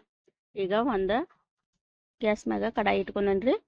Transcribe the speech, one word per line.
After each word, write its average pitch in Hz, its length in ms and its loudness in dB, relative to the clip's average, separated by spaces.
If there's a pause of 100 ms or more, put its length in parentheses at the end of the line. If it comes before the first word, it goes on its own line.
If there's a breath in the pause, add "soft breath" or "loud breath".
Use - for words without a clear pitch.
(560)
ಈಗ 196 180 -2 (140)
ಒಂದ್ 196 280 0 (1080)
ಗ್ಯಾಸ್ 214 260 0
ಮ್ಯಾಗ 214 220 -2
ಕಡಾಯಿ 202 300 2
ಇಟ್ಕೊಂಡೇನ್ರಿ. 202 560 2 (120)